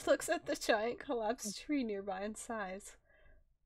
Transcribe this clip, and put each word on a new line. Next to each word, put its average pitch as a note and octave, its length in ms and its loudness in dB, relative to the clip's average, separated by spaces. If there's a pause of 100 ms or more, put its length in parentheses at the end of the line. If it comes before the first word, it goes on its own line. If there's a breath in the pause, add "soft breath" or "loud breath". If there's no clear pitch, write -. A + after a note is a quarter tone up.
looks D#4 220 6
at E4 180 2
the D4 120 0
giant A#3 420 2
collapsed A#3+ 640 -2
tree C#4+ 240 0
nearby G3 340 -4
and G#3 160 -4
sighs. G#3 640 -8 (680 soft breath)